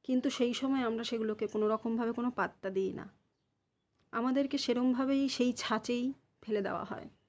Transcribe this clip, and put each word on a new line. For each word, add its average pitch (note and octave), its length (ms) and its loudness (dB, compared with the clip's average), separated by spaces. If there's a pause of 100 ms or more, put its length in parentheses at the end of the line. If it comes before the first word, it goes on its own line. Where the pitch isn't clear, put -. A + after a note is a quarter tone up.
কিন্তু B3+ 280 0
সেই B3 240 0
সময় C4+ 280 0
আমরা A3+ 220 -2
সেগুলোকে A3 420 -2
কোনো G#3+ 220 0
রকমভাবে A3+ 440 0
কোনো B3 180 -2
পাত্তা F#3+ 400 -4
দিই F#3+ 220 -2
না, - 160 -12 (1040)
আমাদেরকে C4 460 0
সেরমভাবেই C4 720 4
সেই B3 240 2
ছাঁচেই A#3+ 600 -2 (300)
ফেলে G#3 200 0
দেওয়া F#3+ 220 -2
হয়। G3 240 -10 (200)